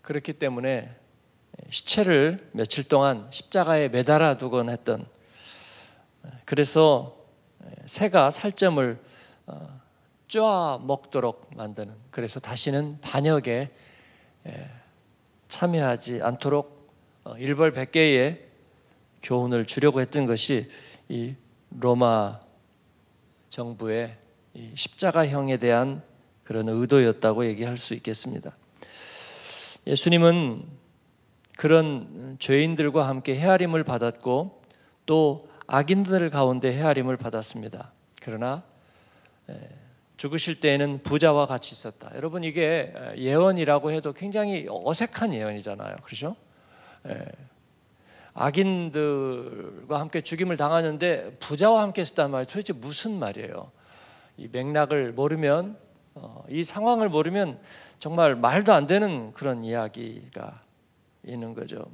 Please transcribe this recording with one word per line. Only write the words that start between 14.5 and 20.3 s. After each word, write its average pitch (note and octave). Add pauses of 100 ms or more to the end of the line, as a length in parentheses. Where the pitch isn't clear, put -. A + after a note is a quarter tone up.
참여하지 C3+
않도록, C#3 (300)
어, A#2
일벌백계의 C#3+ (720)
교훈을 B2
주려고 C3+
했던 C3+
것이 A#2 (380)